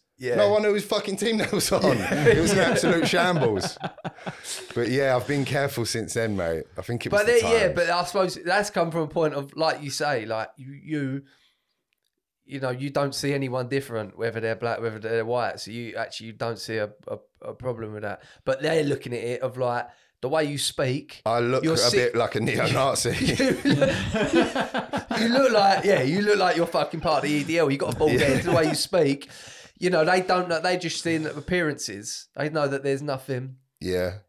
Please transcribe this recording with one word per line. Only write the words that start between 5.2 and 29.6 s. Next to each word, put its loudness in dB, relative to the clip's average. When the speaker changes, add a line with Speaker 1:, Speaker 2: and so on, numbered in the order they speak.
Speaker 2:
been 0
careful -2
since -4
then, 0
mate. -2
I -8
think -6
it -2
was 4
Speaker 1:
But 2
Speaker 2:
the 4
Speaker 1:
then, 2
yeah, 4
Speaker 2:
times. -2
Speaker 1:
but 0
I 0
suppose 0
that's 0
come 0
from -2
a -2
point 0
of, -8
like 0
you -8
say, -2
like, -4
you, -16
you -4
you -12
know, -2
you -6
don't -2
see -2
anyone -2
different, -4
whether -4
they're -2
black, -4
whether -4
they're -2
white. -2
So -12
you -10
actually, -8
you -14
don't -6
see -6
a, -2
a, -8
a -10
problem -8
with -10
that. -8
But -2
they're 2
looking -2
at -6
it -4
of, -6
like, -2
the -4
way 2
you -4
speak, -4
Speaker 2:
I 2
look 2
Speaker 1:
you're 2
Speaker 2:
a 2
Speaker 1:
si- 2
Speaker 2:
bit 2
like 0
a 0
Speaker 1:
<laughs> 0
Speaker 2:
neo-Nazi. 0
Speaker 1:
You 2
look, 4
you 2
look 4
like, 4
yeah, 4
you 2
look 4
like 4
you're 2
fucking -2
part 2
of 0
the 2
E 0
D 0
L. 4
You 0
got -2
a -4
bald 4
Speaker 2:
Yeah. 4
Speaker 1:
head, 2
the 0
way 4
you 0
speak. 2